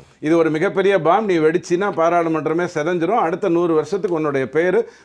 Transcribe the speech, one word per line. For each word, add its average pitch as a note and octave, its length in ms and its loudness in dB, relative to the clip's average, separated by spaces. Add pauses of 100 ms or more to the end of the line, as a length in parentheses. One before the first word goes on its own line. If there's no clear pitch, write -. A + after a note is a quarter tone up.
(200)
"இது D#3 160 2
ஒரு D#3+ 140 2
மிகப்பெரிய F#3+ 480 0
பாம், E3+ 220 2
நீ F#3+ 180 0
வெடிச்சின்னா F3 540 0
பாராளுமன்றமே E3 840 0
செதஞ்சிரும், E3 400 -2
அடுத்த F#3 340 -2
நூறு E3+ 260 2
வருஷத்துக்கு E3+ 420 -2
உன்னுடைய C#3 320 -2
பேரு F#3 420 0 (140)